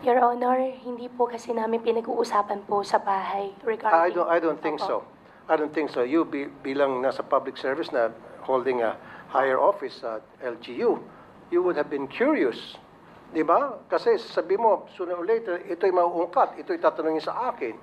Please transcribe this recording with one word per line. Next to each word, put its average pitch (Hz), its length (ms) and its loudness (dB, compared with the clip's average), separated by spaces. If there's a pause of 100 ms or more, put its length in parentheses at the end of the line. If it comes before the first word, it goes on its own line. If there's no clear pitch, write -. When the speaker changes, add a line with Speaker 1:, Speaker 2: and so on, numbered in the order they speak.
Speaker 1:
Your 254 160 6
Honor, 247 400 4 (240)
hindi 247 240 -8
po 247 160 0
kasi 233 320 -6
namin 226 240 0
pinag-uusapan 226 880 0
po 202 160 2
sa 208 160 2
bahay 196 640 -4
regarding 220 320 2
Speaker 2:
I 175 160 6
don't, 170 160 0
I 170 80 4
don't 160 240 0
think 151 160 -2
Speaker 1:
Opo. 120 240 -2
Speaker 2:
so. - 80 -18 (400)
I 160 80 4
don't 151 160 0
think 151 160 -2
so. 127 160 0
You 151 240 2
bi-, 143 320 -6
bilang 135 400 0
nasa 127 240 -2
public 135 320 0
service 143 320 -4
na 117 240 2 (320)
holding 127 400 0
a 107 160 -2 (320)
higher 135 240 2
office 139 480 0
at 113 160 -6 (240)
L 117 160 -8
G 123 240 -12
U, 185 160 2 (480)
you 175 160 0
would 165 160 0
have 147 80 -2
been 139 160 -4
curious. 170 720 0 (560)
Di 160 80 -2
ba? 202 480 2
Kasi 196 320 2
sabi 180 400 -2
mo, 214 320 4
sooner 175 240 -6
or 175 80 -6
later, 202 480 -2
ito'y 180 160 2
mauungkat, 175 720 2
ito'y 170 240 -4
tatanungin 160 400 2
sa 247 240 -4
akin. 127 240 -6 (100)